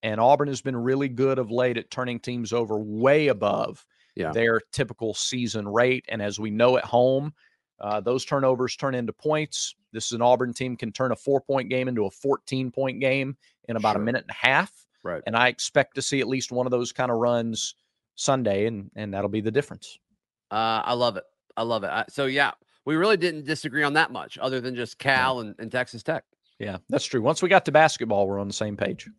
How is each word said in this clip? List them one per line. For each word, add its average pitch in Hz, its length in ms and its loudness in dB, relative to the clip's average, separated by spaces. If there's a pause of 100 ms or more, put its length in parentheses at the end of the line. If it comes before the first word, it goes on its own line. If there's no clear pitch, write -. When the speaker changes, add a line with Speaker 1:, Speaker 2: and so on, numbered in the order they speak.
Speaker 1:
And 110 180 -2
Auburn 143 280 6
has 135 140 -6
been 135 140 -4
really 131 340 0
good 131 280 0
of 117 140 -4
late 123 260 2
at - 140 -8
turning 123 280 -6
teams 120 340 -6
over 110 260 0
way 120 480 4
above 104 580 0 (300)
Speaker 2:
Yeah. 80 160 -4
Speaker 1:
their 113 300 2 (100)
typical 113 420 -4
season 110 540 -4
rate. 123 420 2
And 107 140 -4
as 101 160 -4
we 110 100 -4
know 120 280 6
at - 80 -2
home, 131 480 2 (460)
uh, 104 220 -4
those 123 240 -2
turnovers 131 500 0
turn 135 200 -4
into 120 180 -4
points. - 600 -4 (180)
This 110 120 -8
is - 80 -6
an 117 80 -2
Auburn 123 320 4
team 123 240 -6
can 113 160 -6
turn 131 180 0
a 113 60 0
four-point 135 500 0
game 127 220 0
into 113 160 0
a 98 60 -2
fourteen-point 131 920 -2
game 135 340 0 (320)
in 117 80 -4
about 107 200 2
Speaker 2:
Sure. 104 60 0
Speaker 1:
a 107 40 -2
minute 120 160 0
and - 100 -14
a - 20 -10 (140)
half. 147 240 2 (320)
Speaker 2:
Right. 85 220 -6
Speaker 1:
And 113 100 -2
I 123 140 4
expect - 460 0
to 135 60 -6
see 139 200 -2
at 110 80 0
least 131 220 -4
one 123 140 0
of 127 60 -2
those 123 220 -2
kind 127 180 -2
of 117 60 0
runs 117 580 -2 (400)
Sunday, 110 520 2
and, 101 280 -6
and 104 180 -8
that'll 101 160 -2
be 107 120 -2
the 107 100 -2
difference. - 460 -6 (540)
Speaker 2:
Uh, 113 340 0
I 123 80 0
love 120 240 0
it. - 80 -12 (320)
I 110 60 -2
love 113 200 -2
it. 98 60 -4
I, 110 180 -2
so, 139 200 -4
yeah, 135 240 2 (340)
we 151 100 -2
really 196 220 4
didn't 160 280 -2
disagree 147 380 -4
on 143 100 0
that 160 180 2
much 95 260 -12
other 131 240 -2
than 127 140 -6
just 120 220 -8
Cal 131 380 2
Speaker 1:
Yeah. 113 140 -6
Speaker 2:
and, 101 100 -14
and 113 120 -10
Texas 123 320 -6
Tech. 156 200 -4 (360)
Speaker 1:
Yeah, 101 180 -6 (100)
that's - 180 -2
true. 123 160 -2
Once 123 200 2
we 180 80 0
got 190 160 6
to 160 60 -2
basketball, 117 560 4
we're 98 120 -2
on 101 80 -4
the 98 60 -8
same 104 240 -6
page. 98 420 -4